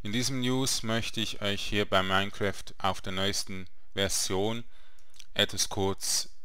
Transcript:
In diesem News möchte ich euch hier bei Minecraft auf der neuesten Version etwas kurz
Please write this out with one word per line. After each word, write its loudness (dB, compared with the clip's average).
In -2
diesem 0
News 0
möchte 0
ich -2
euch 0
hier 0
bei 4
Minecraft 2
auf 2
der -2
neuesten -2
Version 2
etwas 2
kurz 0